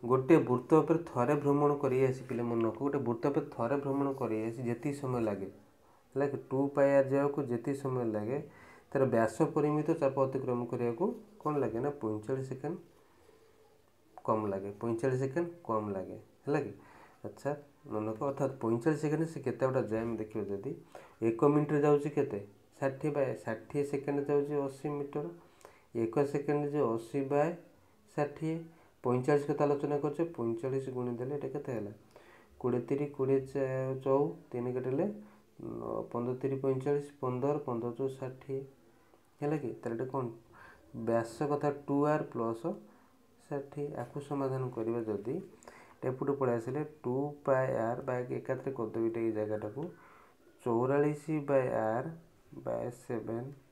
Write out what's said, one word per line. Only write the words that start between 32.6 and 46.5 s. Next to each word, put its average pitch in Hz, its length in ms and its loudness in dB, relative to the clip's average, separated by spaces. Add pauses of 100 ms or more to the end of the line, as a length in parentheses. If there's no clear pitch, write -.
ତିରି 139 200 0
କୋଡ଼ିଏ 135 320 2 (120)
ଚା-, 131 520 -2
ଚଉ, 135 200 4 (280)
ତିନି 123 220 -2
କାଟିଲେ, 131 320 0 (540)
ନ-, 117 520 -6
ପନ୍ଦର 123 240 -2
ତିରି 135 280 -2
ପଇଁଚାଳିଶ, 139 440 0 (120)
ପନ୍ଦର, 127 360 0 (100)
ପନ୍ଦର 120 320 -2
ଚଉ 135 120 -2
ଷାଠିଏ, 135 520 -8 (760)
ହେଲା 147 200 0
କି? 127 160 -4
ତାହେଲେ 117 220 -6
ଏଇଟା 127 160 -2
କ'ଣ? 131 140 -2 (800)
ବ୍ୟାସ 117 300 2 (140)
କଥା 147 200 2 (160)
ଟୁ 139 200 2
ଆର୍ 196 180 2
ପ୍ଲସ୍ 113 420 -2 (840)
ଷାଠିଏ, 143 460 -6
ଆକୁ 120 260 -8
ସମାଧାନ 131 480 -2
କରିବା 117 340 -2
ଯଦି 107 320 -2 (680)
ଏପଟୁ 131 320 0
ପଳେଇ 127 200 2